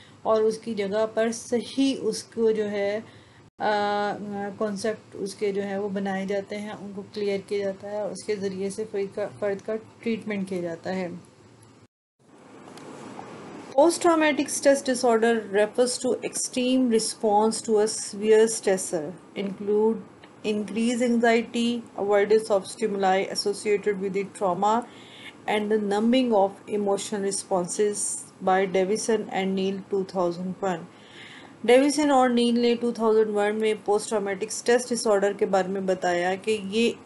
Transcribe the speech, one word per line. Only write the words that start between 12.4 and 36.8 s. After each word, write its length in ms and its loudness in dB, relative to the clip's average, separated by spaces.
Post 240 6
traumatic 440 4
stress 440 2
disorder 500 4
refers 520 2
to 240 -2
extreme 640 0
response 680 2
to 160 2
a 100 4
severe 580 4
stressor, 640 -2
include 580 0
increased 560 -2
anxiety, 760 2
avoidance 520 4
of 160 2
stimuli 680 0
associated 680 -2
with 120 -4
the 120 -2
trauma, 600 0
and 240 0
the 100 2
numbing 520 2
of 160 6
emotional 540 -2
responses 720 -2
by 220 2
Davison 520 0
and 400 -2
Neal, 180 -2
two 160 0
thousand 440 -2
one। 140 -2
Davison 440 6
और 200 6
Neal 280 2
ने 160 4
टू 180 -2
थाउजेंड 340 4
वन 280 0
में 300 -2
पोस्ट 240 0
ट्रॉमेटिक 440 -2
stress 360 2
disorder 460 2
के 120 0
बारे 220 2
में 180 -4
बताया 480 0
कि 180 -2
ये 540 0